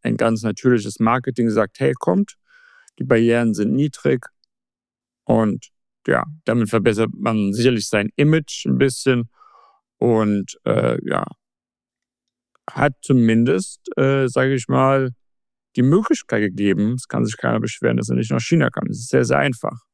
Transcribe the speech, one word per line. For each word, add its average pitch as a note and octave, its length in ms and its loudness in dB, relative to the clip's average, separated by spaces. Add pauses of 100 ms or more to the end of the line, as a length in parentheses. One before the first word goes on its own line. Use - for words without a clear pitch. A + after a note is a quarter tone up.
Ein A2+ 140 -2
ganz A2+ 260 0
natürliches G#2+ 560 0
Marketing A#2 500 -2
sagt, G#2+ 300 -2
„Hey, C3+ 140 0
kommt, F#3 420 -2 (640)
die - 60 -6
Barrieren A#2 500 2
sind G#2 180 -2
niedrig.“ C3+ 540 -2 (960)
Und A2+ 480 -2 (360)
ja, - 180 0 (200)
damit A2+ 220 0
verbessert A2 460 0
man G#2 400 -2
sicherlich A#2 340 0
sein G#2+ 280 0
Image D3+ 500 0
ein C3 140 0
bisschen. B2 500 0 (720)
Und, G#2+ 680 0
äh, - 320 0 (100)
ja, - 160 -2 (1400)
hat C#3+ 260 -2 (100)
zumindest, A#2+ 840 2 (100)
äh, C3+ 300 2
sage C3 280 0
ich B2 120 -6
mal, C3 440 2 (640)
die B2 80 2
Möglichkeit D#3+ 580 2
gegeben, G2+ 520 0
es B2 140 -10
kann B2 160 -2
sich A2 140 -4
keiner A#2 220 -2
beschweren, A#2+ 380 -2
dass A#2+ 120 -4
er B2 60 -2
nicht A2+ 160 -2
nach A#2+ 100 0
China C#3 300 0
kann. - 180 -6
Es - 80 -8
ist A#2 120 -14
sehr, C3 160 2
sehr B2+ 120 0
einfach. C#3 400 -4 (160)